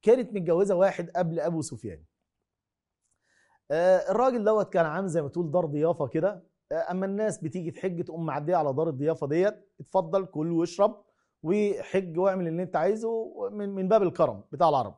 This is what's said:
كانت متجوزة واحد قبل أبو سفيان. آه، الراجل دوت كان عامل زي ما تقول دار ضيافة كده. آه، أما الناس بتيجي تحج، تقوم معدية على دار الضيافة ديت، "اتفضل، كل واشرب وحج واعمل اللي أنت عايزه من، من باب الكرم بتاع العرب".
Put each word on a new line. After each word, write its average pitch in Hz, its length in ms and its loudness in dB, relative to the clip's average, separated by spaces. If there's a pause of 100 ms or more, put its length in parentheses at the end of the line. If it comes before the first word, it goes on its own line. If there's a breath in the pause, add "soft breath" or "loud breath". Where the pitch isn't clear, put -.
كانت 233 320 4
متجوزة 180 420 2
واحد 175 340 2
قبل 170 300 -2
أبو 160 220 -2
سفيان. 101 420 -10 (1700)
آه، 175 400 4
الراجل 240 320 2
دوت 214 300 2
كان 170 120 4
عامل 175 220 -4
زي 160 140 0
ما 139 60 -4
تقول 165 240 -4
دار 175 140 2
ضيافة 151 420 0
كده. 160 360 -2 (280)
آه، 165 200 -4
أما 185 140 -2
الناس 202 320 -2
بتيجي 165 340 -6
تحج، 180 320 -6
تقوم 165 220 -8
معدية 151 300 -2
على 147 180 0
دار 160 160 0
الضيافة 147 380 -2
ديت، 185 520 0
"اتفضل، 185 460 -2
كل 165 260 -4
واشرب 170 520 2 (400)
وحج 185 760 0
واعمل 185 300 0
اللي 165 160 -4
أنت 185 120 -8
عايزه 220 580 -2 (160)
من، 202 200 -8
من 190 180 -4
باب 208 160 4
الكرم 151 480 0
بتاع 160 180 2
العرب". 127 280 0